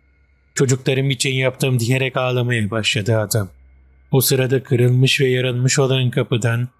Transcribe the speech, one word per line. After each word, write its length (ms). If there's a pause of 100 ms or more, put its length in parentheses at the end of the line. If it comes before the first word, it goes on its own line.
(560)
"Çocuklarım 540
için 240
yaptım." 460
diyerek 380
ağlamaya 540
başladı 460
adam. 320 (640)
O 100
sırada 420
kırılmış 580
ve 60
yarılmış 520
olan 320
kapıdan 560 (120)